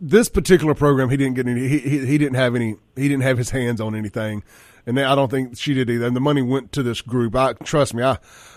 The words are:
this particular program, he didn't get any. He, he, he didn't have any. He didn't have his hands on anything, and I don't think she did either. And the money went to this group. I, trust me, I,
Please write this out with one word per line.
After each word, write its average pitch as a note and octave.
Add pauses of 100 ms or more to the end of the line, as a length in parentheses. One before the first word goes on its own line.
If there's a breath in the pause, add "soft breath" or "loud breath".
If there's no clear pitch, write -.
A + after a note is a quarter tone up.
this F#3
particular D#3+
program, C#3
he C3+
didn't C3+
get B2+
any. B2
He, C#3+
he, C3+
he C#3
didn't C#3+
have B2
any. A2+ (180)
He C3+
didn't C#3
have C3
his A#2+
hands A#2+
on A2
anything, G#2+ (440 soft breath)
and A#2+
I C3+
don't C#3
think B2+
she D3
did B2+
either. A#2
And B2
the B2+
money C#3+
went B2+
to C#3+
this A#2
group. A#2
I, C3
trust -
me, A#2
I, B2+ (400 loud breath)